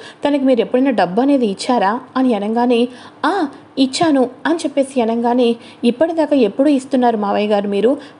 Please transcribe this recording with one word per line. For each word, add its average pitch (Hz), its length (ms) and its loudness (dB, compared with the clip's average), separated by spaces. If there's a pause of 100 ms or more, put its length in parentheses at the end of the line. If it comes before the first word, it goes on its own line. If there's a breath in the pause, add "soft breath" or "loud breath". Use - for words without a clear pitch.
(280 loud breath)
తనకి 285 160 0
మీరు 254 180 4
ఎప్పుడైనా 254 300 0
డబ్బు 196 300 0
అనేది 277 260 2
ఇచ్చారా?" 208 520 -2 (180)
అని 262 160 2
అనగానే, 233 540 0 (380 loud breath)
"ఆ, 339 220 -2 (300 loud breath)
ఇచ్చాను" 269 520 2 (160)
అని 302 100 0
చెప్పేసి 277 460 -2
అనగానే, 233 540 0 (280 loud breath)
"ఇప్పటిదాకా 302 520 0
ఎప్పుడు 269 340 2
ఇస్తున్నారు 254 480 0
మావయ్య 202 300 -2
గారు 202 200 0
మీరు? 202 300 0 (220 loud breath)